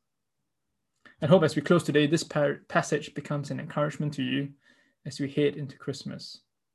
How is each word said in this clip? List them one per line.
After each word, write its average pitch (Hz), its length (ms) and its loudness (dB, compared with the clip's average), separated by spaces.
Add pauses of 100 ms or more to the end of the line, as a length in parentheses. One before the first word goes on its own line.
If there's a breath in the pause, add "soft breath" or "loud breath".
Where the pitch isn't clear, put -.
(1200 soft breath)
I 156 40 0
hope 165 180 8
as 143 100 2
we 151 80 -2
close 175 220 4
today, 147 240 4
this 160 160 2
par-, - 420 -2
passage - 480 -2
becomes 143 380 -6
an 131 80 -6
encouragement 151 540 -4
to 135 100 -4
you 139 240 -4 (580 soft breath)
as 143 140 -10
we 139 100 -4
head 147 240 2
into 143 240 -10
Christmas. - 600 -12 (340)